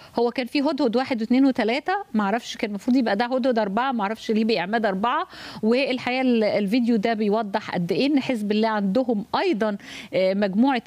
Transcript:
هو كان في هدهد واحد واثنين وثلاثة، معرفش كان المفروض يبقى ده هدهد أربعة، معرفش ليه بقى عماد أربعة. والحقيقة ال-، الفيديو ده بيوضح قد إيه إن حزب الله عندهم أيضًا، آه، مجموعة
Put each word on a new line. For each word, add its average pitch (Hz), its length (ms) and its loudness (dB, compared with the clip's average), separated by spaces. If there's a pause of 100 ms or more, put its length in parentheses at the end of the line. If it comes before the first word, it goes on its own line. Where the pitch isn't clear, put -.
(200)
هو 233 120 2
كان 254 140 -4
في 285 160 -2
هدهد 269 340 2
واحد 254 260 -2
واثنين 247 240 4
وثلاثة، 262 480 0 (200)
معرفش 214 440 -2
كان 220 120 -4
المفروض 214 280 0
يبقى 220 180 2
ده 226 100 0
هدهد 247 340 0
أربعة، 220 320 0
معرفش 220 400 -4
ليه 220 140 2
بقى 220 140 2
عماد 214 260 0
أربعة. 233 420 0 (360)
والحقيقة 247 580 0
ال-، 247 220 2
الفيديو 220 520 2
ده 233 180 0
بيوضح 214 580 -2
قد 170 200 -2
إيه 254 160 2
إن 285 120 2
حزب 208 320 -2
الله 220 180 2
عندهم 214 560 0 (100)
أيضًا، 214 420 0 (360)
آه، 185 200 2
مجموعة 214 540 2